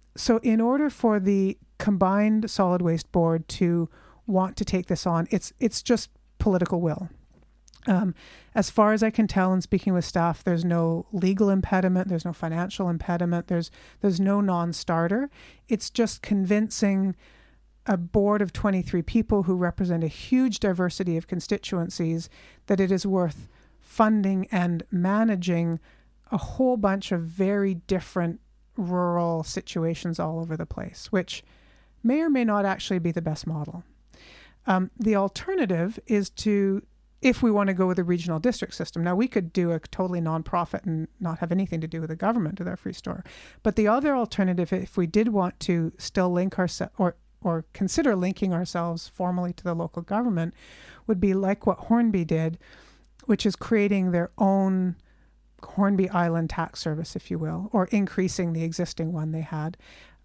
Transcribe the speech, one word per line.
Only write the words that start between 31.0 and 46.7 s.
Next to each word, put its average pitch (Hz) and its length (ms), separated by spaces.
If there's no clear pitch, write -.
which - 320
may 262 180
or 330 80
may 262 160
not 208 220
actually 190 320
be 170 120
the 165 120
best 156 240
model. 160 360
Um, 185 320
the 214 180
alternative 196 920
is 202 240
to, 202 520
if 254 200
we 233 80
want 202 180
to 190 60
go 185 120
with 180 120
a 180 60
regional 170 340
district - 360
system, - 280
now 180 140
we 233 100
could 180 280
do 170 180
a 160 80
totally 180 400
nonprofit 165 640
and 160 240
not 170 200
have 170 120
anything 175 300
to 160 80
do 165 120
with 160 100
the 160 60
government 196 420
with 175 100
our 180 80
free 185 160
store. - 320
But - 140
the 208 120
other 277 260
alternative, 185 580
if 190 260
we 175 80
did 214 220
want 196 320
to 170 360
still 180 340
link 180 280
ourse-, 180 240